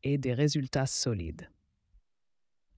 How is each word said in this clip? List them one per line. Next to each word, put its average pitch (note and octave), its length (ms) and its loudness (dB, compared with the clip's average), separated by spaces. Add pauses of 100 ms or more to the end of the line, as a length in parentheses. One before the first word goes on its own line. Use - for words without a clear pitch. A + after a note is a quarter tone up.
et C#3+ 140 0
des B2+ 160 0
résultats C#3 540 2
solides. F2+ 640 -2 (1300)